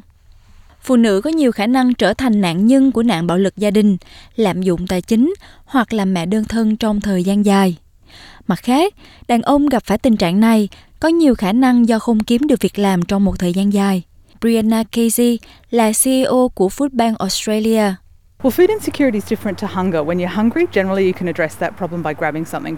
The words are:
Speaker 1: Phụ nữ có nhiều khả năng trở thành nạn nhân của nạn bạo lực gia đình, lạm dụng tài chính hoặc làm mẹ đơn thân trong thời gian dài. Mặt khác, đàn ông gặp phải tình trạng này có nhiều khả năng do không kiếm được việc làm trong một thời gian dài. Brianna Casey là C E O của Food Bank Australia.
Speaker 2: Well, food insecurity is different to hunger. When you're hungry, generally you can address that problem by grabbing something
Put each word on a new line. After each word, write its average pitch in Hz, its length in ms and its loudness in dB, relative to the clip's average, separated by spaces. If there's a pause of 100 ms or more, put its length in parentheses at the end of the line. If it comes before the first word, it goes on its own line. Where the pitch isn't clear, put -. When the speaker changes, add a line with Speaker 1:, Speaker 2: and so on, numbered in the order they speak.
(800)
Speaker 1:
Phụ 262 140 0
nữ 220 260 2
có 285 80 -4
nhiều 311 220 2
khả 214 160 -4
năng 254 260 2
trở - 200 0
thành 226 280 0
nạn 180 260 0
nhân 269 240 4
của 226 120 -2
nạn 170 240 0
bạo 175 100 0
lực 190 200 0
gia 208 140 0
đình, 202 260 2 (380)
lạm 185 260 0
dụng 180 260 -2
tài 180 140 -2
chính 240 320 0 (320)
hoặc 233 280 -2
làm 190 200 0
mẹ 170 120 -2
đơn 214 180 -2
thân 214 340 0
trong 214 240 -2
thời 190 220 -2
gian 202 220 0
dài. 196 320 2 (680)
Mặt 180 160 -2
khác, 302 300 0 (340)
đàn 233 140 0
ông 285 280 2
gặp 254 140 0
phải 196 140 -2
tình 226 200 2
trạng 180 220 0
này 220 300 2 (300)
có 302 100 0
nhiều 330 260 4
khả 190 160 -2
năng 240 360 4
do 226 120 0
không 220 200 0
kiếm 240 280 0
được 262 140 0
việc - 180 -2
làm 196 220 0
trong 196 240 0
một 185 140 -2
thời 180 140 -2
gian 196 200 0
dài. 196 300 0 (380)
Brianna 226 420 0
Casey 233 560 0 (300)
là 226 220 2
C - 160 -2
E 262 160 2
O 254 240 2
của 190 200 -2
Food 277 240 -4
Bank 233 260 0
Australia. 214 760 -2 (480)
Speaker 2:
Well, 262 100 2
food 359 160 4
insecurity 294 500 -2
is 202 160 -6
different 208 200 -6
to 196 200 -8
hunger. 185 280 -2
When 165 160 -4
you're 175 180 -4
hungry, 233 380 0
generally 190 380 0
you 180 80 -6
can 180 80 -4
address 160 320 -4
that 170 180 -6
problem 175 260 -8
by 151 160 -4
grabbing 156 260 -4
something 156 320 -10